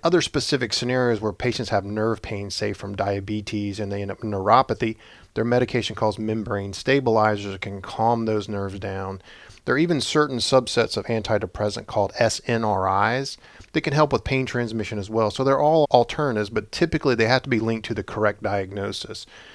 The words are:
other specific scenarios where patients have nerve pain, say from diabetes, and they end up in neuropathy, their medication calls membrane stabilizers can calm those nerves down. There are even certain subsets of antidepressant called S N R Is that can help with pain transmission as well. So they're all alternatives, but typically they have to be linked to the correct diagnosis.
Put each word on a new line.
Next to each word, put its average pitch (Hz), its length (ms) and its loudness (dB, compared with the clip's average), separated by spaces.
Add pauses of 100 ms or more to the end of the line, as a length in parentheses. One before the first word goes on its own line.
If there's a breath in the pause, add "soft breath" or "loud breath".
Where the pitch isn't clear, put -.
other 170 180 6
specific 127 520 0
scenarios 123 480 2
where 104 120 -2
patients 117 360 -4
have 98 160 0
nerve 107 380 -2
pain, 101 280 -8
say 104 220 -4
from 101 240 -10
diabetes, 101 840 -4
and 101 140 -4
they 101 100 -4
end 101 80 -6
up - 140 -10
in 110 60 -4
neuropathy, 110 640 2 (380 loud breath)
their 110 100 0
medication 120 520 0
calls 107 220 0
membrane 107 540 -4
stabilizers 107 840 2
can 98 240 -10
calm 113 420 0
those 107 240 -2
nerves 98 300 -6
down. 95 420 -8 (440 loud breath)
There 123 100 0
are 135 40 2
even 165 220 2
certain 143 380 0
subsets 120 580 2
of 101 100 -4
antidepressant 107 800 -2
called 101 320 0
S 110 280 2
N 117 180 0
R 101 520 2
Is 139 220 -6 (340 loud breath)
that 151 80 0
can 143 140 0
help 151 180 4
with 131 100 2
pain 131 240 0
transmission 113 520 -2
as 98 120 -6
well. 107 220 2
So - 100 -2
they're 135 160 4
all 151 320 4
alternatives, 120 600 4
but 107 200 -4
typically 156 460 0
they 110 100 4
have 123 160 2
to - 60 -8
be 127 100 0
linked 113 280 -2
to 117 80 -6
the 104 100 -4
correct 104 380 -2
diagnosis. 98 840 -6 (280 loud breath)